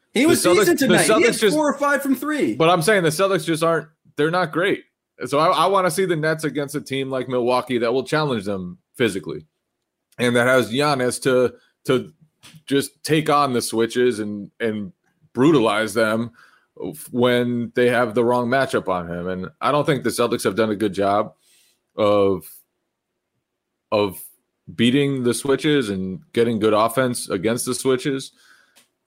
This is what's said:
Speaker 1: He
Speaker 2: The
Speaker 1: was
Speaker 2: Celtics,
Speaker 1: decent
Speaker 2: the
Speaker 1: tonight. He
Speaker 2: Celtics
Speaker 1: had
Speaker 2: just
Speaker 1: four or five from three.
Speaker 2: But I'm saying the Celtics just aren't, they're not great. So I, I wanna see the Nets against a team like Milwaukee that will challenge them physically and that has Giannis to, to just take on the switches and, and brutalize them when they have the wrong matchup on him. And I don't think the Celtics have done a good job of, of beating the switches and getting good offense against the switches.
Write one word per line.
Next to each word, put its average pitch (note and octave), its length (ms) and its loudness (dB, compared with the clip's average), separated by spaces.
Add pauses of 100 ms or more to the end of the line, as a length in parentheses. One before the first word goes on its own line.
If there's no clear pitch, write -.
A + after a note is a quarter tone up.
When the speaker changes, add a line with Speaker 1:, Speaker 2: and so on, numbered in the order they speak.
(120)
Speaker 1:
He A#3 100 0
Speaker 2:
The D4+ 40 2
Speaker 1:
was - 180 2
Speaker 2:
Celtics, F4 120 4
Speaker 1:
decent F4 240 2
Speaker 2:
the C4+ 80 2
Speaker 1:
tonight. G#3 140 4
He - 60 2
Speaker 2:
Celtics - 160 4
Speaker 1:
had A#3 140 0
Speaker 2:
just A3 180 2
Speaker 1:
four D4+ 120 0
or C#4+ 100 -4
five C#4+ 240 0
from C4+ 140 0
three. C#4 400 -4
Speaker 2:
But D#3+ 120 4
I'm F3 140 2
saying G3 220 2
the D#3 60 2
Celtics F#3+ 340 0
just D#3+ 180 -2
aren't, E3 240 0 (300)
they're D3+ 140 0
not F3 200 -2
great. E3 320 -2 (440)
So C#3+ 120 -2
I, D#3 120 4
I D#3 160 2
wanna F#3+ 240 2
see F#3+ 140 -2
the E3+ 120 0
Nets D#3 260 -2
against C#3+ 320 -4
a C#3+ 60 -6
team C3+ 300 -6
like C3 180 -6
Milwaukee B2 500 0
that A#2 160 0
will C3 80 0
challenge C#3+ 420 -2
them F#2 340 -8 (180)
physically F2 500 -4 (720)
and A#2+ 160 0
that A#2+ 140 4
has B2 240 2
Giannis C3 500 0
to, B2+ 320 2 (300)
to B2 280 -2 (540)
just - 380 -2
take D#3 260 0
on C#3+ 220 2
the A#2 100 0
switches A#2 560 0
and, G#2 400 -8
and G#2+ 340 -4 (400)
brutalize A2 600 2
them A2+ 380 0 (800)
when A#2+ 640 0
they B2 120 4
have A#2+ 280 0
the A#2+ 80 2
wrong B2 240 0
matchup B2+ 400 0
on F2+ 200 -4
him. F2 200 -6
And F#2 200 -6 (120)
I A#2+ 100 0
don't C#3+ 140 0
think C#3+ 180 0
the A2+ 80 0
Celtics A#2 320 -2
have G2+ 140 -2
done A2 140 0
a G#2 60 -2
good G2 160 -2
job G2+ 420 0 (600)
of, G2+ 560 2 (1400)
of G#2 280 0 (540)
beating C3 480 2
the A#2+ 120 2
switches C#3 540 0
and F#2 320 -6 (120)
getting A#2 260 2
good G#2+ 160 2
offense A#2+ 540 0
against A2 360 -2
the B2+ 100 -4
switches. C3+ 580 -2 (760)